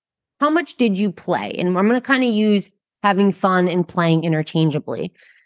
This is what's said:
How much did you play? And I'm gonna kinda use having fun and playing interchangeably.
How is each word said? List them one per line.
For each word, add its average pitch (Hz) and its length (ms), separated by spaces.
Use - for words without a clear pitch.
How 294 100
much 311 240
did 214 240
you 196 120
play? 104 460
And 180 220
I'm 202 80
gonna 240 160
kinda 254 240
use 214 440
having 196 300
fun 185 340
and 175 220
playing 165 360
interchangeably. 156 880